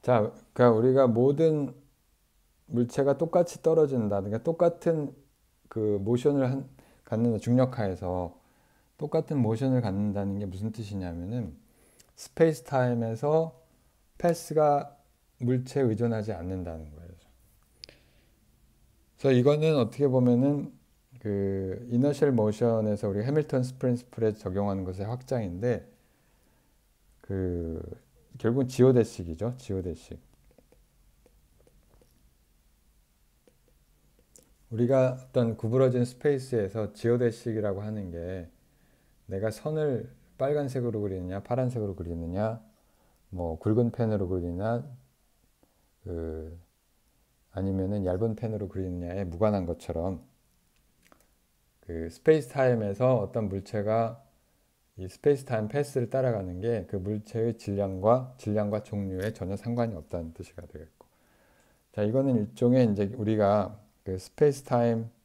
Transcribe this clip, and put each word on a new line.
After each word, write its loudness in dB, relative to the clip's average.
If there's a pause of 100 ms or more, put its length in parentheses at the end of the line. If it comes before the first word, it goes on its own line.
자, 2 (200)
그러니까 6
우리가 6
모든 2 (920)
물체가 0
똑같이 0
떨어진다, 2
그러니까 -4
똑같은 0 (540)
그 0
모션을 2
한-, -6 (360)
갖는, 0
중력하에서 0 (600)
똑같은 -2
모션을 2
갖는다는 -2
게 -6
무슨 -6
뜻이냐면은 -8 (580)
스페이스 0
타임에서 0 (560)
패스가 2 (420)
물체에 0
의존하지 0
않는다는 -8
거예요. -20 (2000)
그래서 4
이거는 4
어떻게 2
보면은 4 (500)
그 -4
이너셜 2
모션에서 2
우리 -2
해밀턴 0 (180)
프린시플에 0
적용하는 -4
것의 -6
확장인데, -4 (1300)
그 -4 (560)
결국은 0
지오데식이죠. 2
지오데식. -8 (4000)
우리가 2
어떤 0
구부러진 2
스페이스에서 -2
지오데식이라고 0
하는 -8
게 -8 (800)
내가 -2
선을 -4 (240)
빨간색으로 -2
그리느냐, -4
파란색으로 -2
그리느냐, -4 (680)
뭐 -6
굵은 2
펜으로 -2
그리느냐, -4 (1200)
그 -10 (920)
아니면은 -2
얇은 0
펜으로 -6
그리느냐에 -6
무관한 0
것처럼 -6 (1500)
그 -8
스페이스 4
타임에서 2
어떤 -2
물체가 -2 (720)
이 -10
스페이스 0
타임 -2
패스를 -2
따라가는 -2
게 -2
그 -8
물체의 -4
질량과, 0
질량과 -2
종류에 -6
전혀 -8
상관이 -4
없다는 -10
뜻이 -18
되겠고. -20 (840)
자, -2
이거는 2
일종의 4
이제 0
우리가 2 (280)
그 -6
스페이스 0
타임 0 (140)